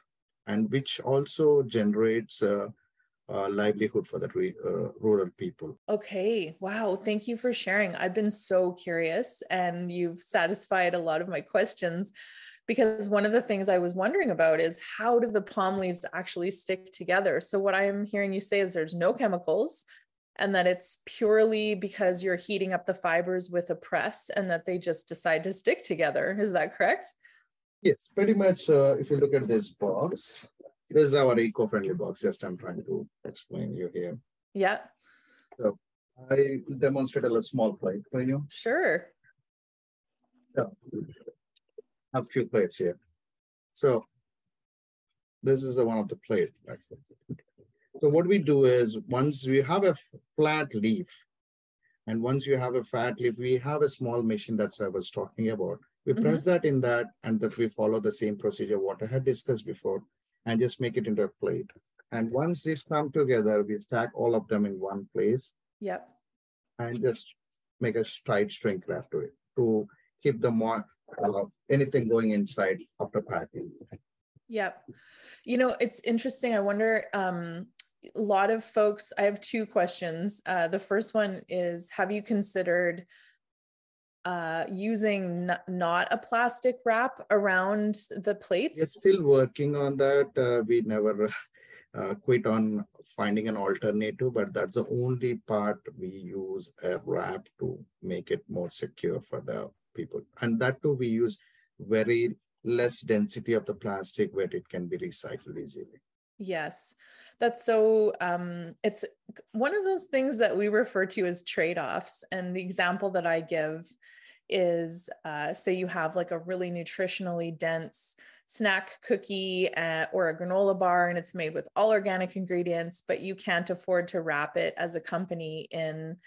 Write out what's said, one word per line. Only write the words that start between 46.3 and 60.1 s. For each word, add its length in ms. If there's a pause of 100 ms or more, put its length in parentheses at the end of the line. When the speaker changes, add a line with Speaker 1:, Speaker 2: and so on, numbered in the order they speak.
Speaker 1:
actually. 280 (1040)
So 60
what 200
we 100
do 260
is, 340 (120)
once 360
we 160
have 220
a 60
f-, 200 (280)
flat 360
leaf, 340 (1000)
and 140
once 260
you 80
have 200
a 80
flat 360
leaf, 180
we 200
have 240
a 80
small 340
machine 320
that 260
I 60
was 220
talking 400
about. 300 (260)
We 80
Speaker 2:
Mm-hmm. 100
Speaker 1:
press 200
that 200
in 180
that, 260 (160)
and 180
that 160
we 100
follow 320
the 120
same 260
procedure 420
what 240
I 20
had 200
discussed 400
before, 360 (440)